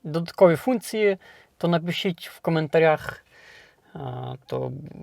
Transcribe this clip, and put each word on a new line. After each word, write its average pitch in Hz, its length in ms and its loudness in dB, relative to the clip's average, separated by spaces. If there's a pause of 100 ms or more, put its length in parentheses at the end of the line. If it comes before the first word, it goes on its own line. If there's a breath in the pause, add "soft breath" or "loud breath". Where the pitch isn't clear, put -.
додаткові 165 520 4
функції, 214 600 0 (400 soft breath)
то 170 100 -2
напишіть 170 600 -2
в - 120 -20
коментарях. 160 840 0 (680 soft breath)
А, 127 420 -10 (100)
то 131 260 -8 (320)